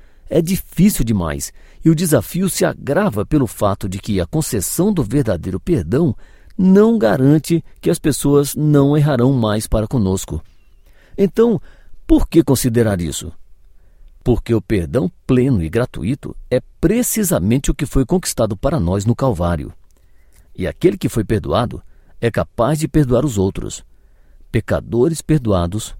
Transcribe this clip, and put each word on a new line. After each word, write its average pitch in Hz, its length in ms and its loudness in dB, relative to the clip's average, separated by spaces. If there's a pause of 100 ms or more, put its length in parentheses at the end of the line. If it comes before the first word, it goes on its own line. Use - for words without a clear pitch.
(280)
É 160 140 2
difícil 170 640 0
demais, 85 480 -4 (300)
e 160 80 4
o 165 40 4
desafio 170 540 0
se - 160 -2
agrava 147 580 -2
pelo 139 220 0
fato 101 420 -2
de 95 120 -6
que 98 200 -2
a 85 60 0
concessão 156 680 -2
do 170 120 0
verdadeiro 98 560 -2
perdão 131 560 0 (420)
não 202 400 6
garante 151 680 2 (180)
que - 80 0
as 165 100 0
pessoas 143 560 0
não 147 420 4
errarão 139 360 2
mais 110 340 0
para 110 200 0
conosco. 95 540 -2 (760)
Então, 214 440 0 (460)
por 311 200 4
que - 140 4
considerar 113 600 0
isso? 78 300 -6 (920)
Porque 117 320 0
o 104 60 0
perdão 104 500 -2 (160)
pleno 123 340 2
e 80 80 -4
gratuito 113 680 -6 (140)
é 127 120 0 (180)
precisamente 165 880 0
o - 60 -2
que 147 100 -6
foi 135 200 0
conquistado 117 500 -2
para 143 240 -2
nós 95 260 -2
no 117 80 2
Calvário. 87 600 -2 (840)
E 92 80 -6
aquele 185 320 0
que 131 120 -4
foi 107 160 -2
perdoado 95 580 -2 (380)
é 117 100 0
capaz 120 480 -2
de 151 80 -4
perdoar 127 380 2
os 120 120 -2
outros. - 460 -4 (680)
Pecadores 120 720 0
perdoados 107 800 0